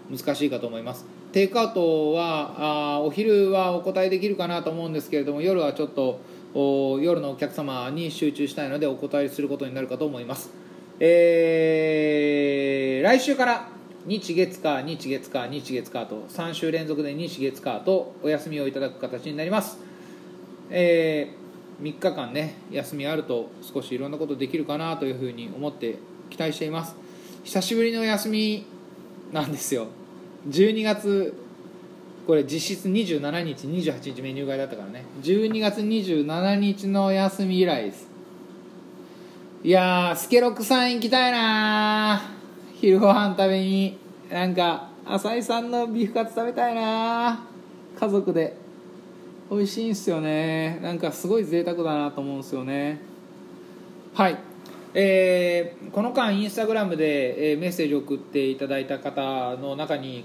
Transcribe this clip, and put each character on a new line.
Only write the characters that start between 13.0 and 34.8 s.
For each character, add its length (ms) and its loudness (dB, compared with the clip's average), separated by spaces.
ー、 40 4
来 160 8
週 160 0
か 80 2
ら 240 0
日 280 -4
月 240 2
火、 240 0
日 260 -8
月 220 -6
火、 160 -4
日 260 -8
月 180 -4
火 160 -6
と 220 -8
三 260 -6
週 180 -2
連 160 -2
続 160 -2
で 100 -6
日 260 -6
月 220 -2
火 180 -4
と 420 2
お 60 0
休 200 0
み 120 -4
を 60 -2
い 60 -2
た 80 -6
だ 100 -2
く 80 -14
形 280 -8
に 100 -8
な 80 -4
り 60 -4
ま 120 2
す。 160 -10
え 600 4
ー、 20 -14
三 100 -4
日 200 0
間 200 -6
ね、 240 -4
休 260 -6
み 100 -4
あ 80 -2
る 80 0
と 280 -4
少 200 -6
し 120 -8
い 40 -2
ろ 100 -6
ん 20 -8
な 80 -6
こ 80 -4
と 100 -4
で 120 -4
き 100 -2
る 60 -2
か 140 -4
な 180 -4
と 100 -2
い 60 0
う 20 -6
ふ 120 -4
う 60 -6
に 220 -10
思 140 -6
っ 40 -6
て 260 -4
期 100 -12
待 140 -2
し 60 -10
て 60 -6
い 60 -4
ま 140 -4
す。 120 -14
久 180 0
し 120 0
ぶ 100 4
り 80 2
の 100 -2
休 280 2
み 360 0
な 120 0
ん 80 -4
で 60 -4
す 160 -2
よ。 120 0
十 220 6
二 120 0
月、 520 2
こ 80 6
れ 100 6
実 320 -4
質 120 -4
二 160 4
十 160 0
七 220 -2
日、 220 -6
二 180 -2
十 100 0
八 180 -10
日 120 -10
メ 100 -6
ニ 80 -6
ュ 40 -6
ー 20 -6
外 100 -2
だ 80 -2
っ 40 -4
た 80 -10
か 80 -10